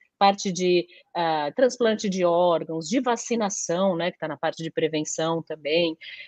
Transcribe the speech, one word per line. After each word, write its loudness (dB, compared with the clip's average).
parte 4
de, 2
ah, 0
transplante 2
de 0
órgãos, 2
de 0
vacinação, -2
né, -2
que -16
tá -6
na -6
parte -4
de -6
prevenção -2
também. -2